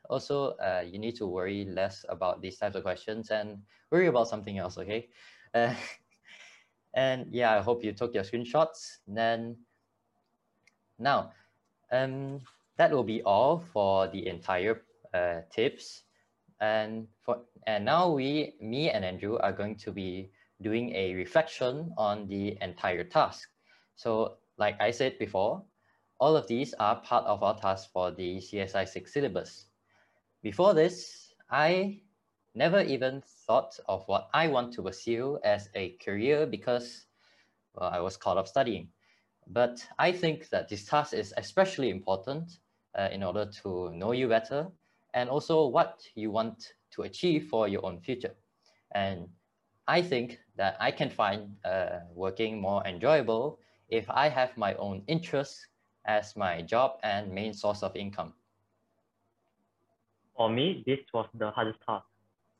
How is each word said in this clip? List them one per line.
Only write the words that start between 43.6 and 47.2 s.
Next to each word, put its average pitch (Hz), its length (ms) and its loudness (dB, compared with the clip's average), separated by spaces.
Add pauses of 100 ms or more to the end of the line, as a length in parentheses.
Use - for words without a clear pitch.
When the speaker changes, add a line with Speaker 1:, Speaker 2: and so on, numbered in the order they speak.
Speaker 1:
to 90 300 -4
know 92 200 -2
you 127 160 0
better 127 400 2 (460)
and 123 160 0
also 151 380 4
what 147 340 2 (140)
you 107 160 -4
want 113 420 -4 (180)
to - 120 -8
achieve 156 440 0